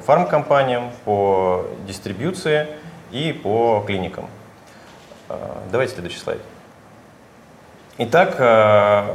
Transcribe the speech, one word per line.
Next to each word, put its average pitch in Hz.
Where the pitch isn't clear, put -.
фармкомпаниям, 139
по 95
дистрибьюции 151
и 151
по 110
клиникам. 95
Э, -
давайте 123
следующий 87
слайд. -
Итак, 160
э, 107